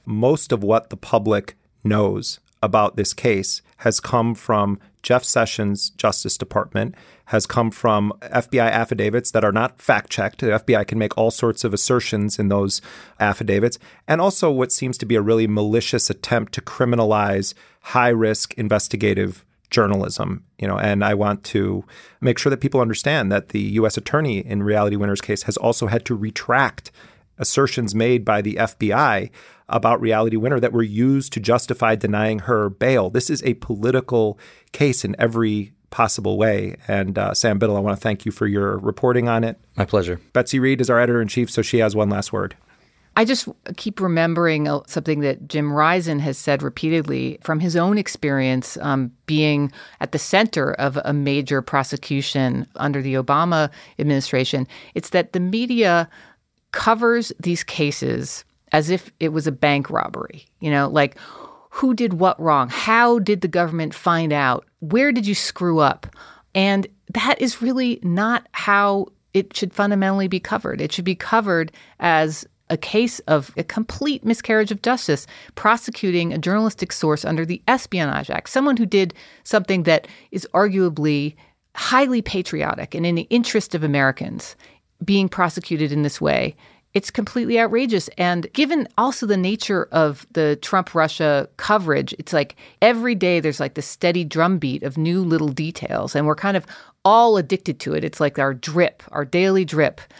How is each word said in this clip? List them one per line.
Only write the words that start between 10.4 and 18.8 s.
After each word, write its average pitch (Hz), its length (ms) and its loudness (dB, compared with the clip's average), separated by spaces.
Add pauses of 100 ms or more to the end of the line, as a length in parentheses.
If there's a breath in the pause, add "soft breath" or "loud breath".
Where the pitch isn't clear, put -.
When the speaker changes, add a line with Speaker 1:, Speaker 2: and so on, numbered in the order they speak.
Speaker 1:
The 104 120 2
F 110 140 0
B 120 100 4
I 104 80 2
can 107 140 -4
make 107 180 -2
all 113 140 4
sorts - 340 -2
of 107 80 0
assertions 104 640 0
in 101 100 0
those 101 340 0 (360 loud breath)
affidavits, 104 600 0 (280 loud breath)
and 160 140 2
also 185 300 2
what 127 220 0
seems 127 260 -4
to 117 80 -6
be 110 80 2
a 107 80 4
really 113 240 2
malicious 107 640 0
attempt 107 420 -2
to - 80 -8
criminalize 107 920 0 (260 soft breath)
high-risk 113 720 2
investigative 101 920 -2 (240)